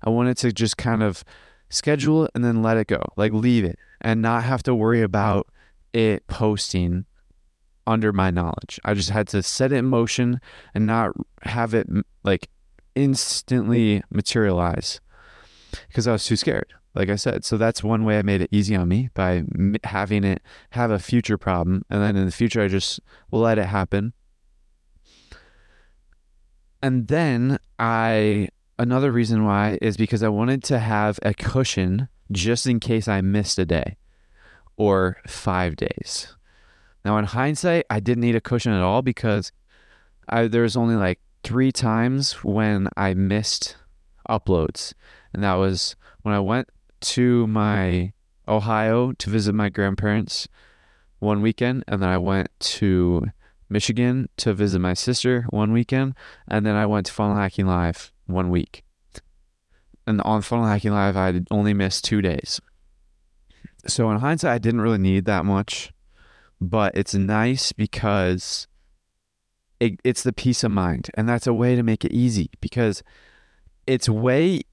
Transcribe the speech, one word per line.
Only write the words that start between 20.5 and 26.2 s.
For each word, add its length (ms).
have 200
a 80
future 400
problem. 520
And 120
then 140
in 100
the 40
future, 320
I 60
just 320
let 280
it 80
happen. 460